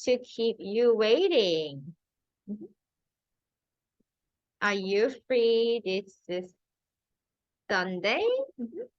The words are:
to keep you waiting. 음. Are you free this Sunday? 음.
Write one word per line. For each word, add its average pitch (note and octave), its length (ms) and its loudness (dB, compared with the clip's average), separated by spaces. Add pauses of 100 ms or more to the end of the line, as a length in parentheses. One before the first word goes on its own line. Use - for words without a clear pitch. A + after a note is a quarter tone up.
to B3 180 2
keep A3+ 380 -4
you A3+ 340 2
waiting. G#3 1000 2 (540)
음. G#3 100 -10 (2000)
Are G#3 120 2
you G3+ 340 0 (180)
free A#3 560 2
this G3 380 -6 (1500)
Sunday? F#3+ 520 -2 (360)
음. D#4 300 -10 (100)